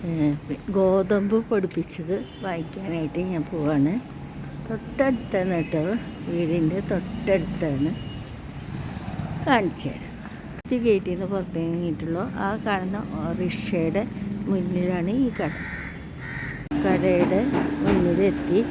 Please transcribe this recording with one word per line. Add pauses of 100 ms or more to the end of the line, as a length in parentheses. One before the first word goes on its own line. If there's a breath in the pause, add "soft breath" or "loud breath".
ഏ, (360)
ഗോതമ്പ്
പൊടിപ്പിച്ചത് (160)
വാങ്ങിക്കാനായിട്ട്
ഞാൻ
പോവാണ്. (680)
തൊട്ടടുത്താണ്
കേട്ടോ, (320)
വീടിൻ്റെ
തൊട്ടടുത്താണ്. (1500)
കാണിച്ചു
തരാം.
ഫസ്റ്റ്
ഗേറ്റിൽ
നിന്ന്
പുറത്തിറങ്ങിയിട്ടുള്ളൂ.
ആ
കാണുന്ന (360)
റിക്ഷയുടെ (400)
മുന്നിലാണ്
ഈ
കട. (1400)
കടയുടെ (100)
മുന്നിലെത്തി.